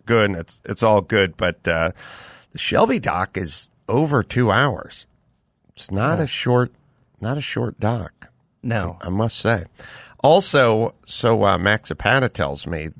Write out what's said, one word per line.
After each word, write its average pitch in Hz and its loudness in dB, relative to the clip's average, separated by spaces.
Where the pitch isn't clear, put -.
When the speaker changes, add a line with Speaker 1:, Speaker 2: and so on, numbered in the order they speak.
Speaker 1:
good, 110 4
and 95 -4
it's, - -12
it's 101 -6
all 107 6
good. 95 0
But, - -4
uh, 82 0
the - -16
Shelby 226 0
doc 90 -4
is 82 -10
over 143 0
two 117 0
hours. 117 -2
It's - -18
not 127 -2
Speaker 2:
Oh. 160 0
Speaker 1:
a 135 -4
short, 123 0
not 123 -4
a 147 -8
short - -6
doc. 107 -4
Speaker 2:
No. 95 -4
Speaker 1:
I, 87 -10
I - -6
must 110 -2
say. 107 0
Also, 131 4
so, 110 2
uh, 95 4
Max 101 0
Zapata 127 0
tells 71 -6
me 80 -8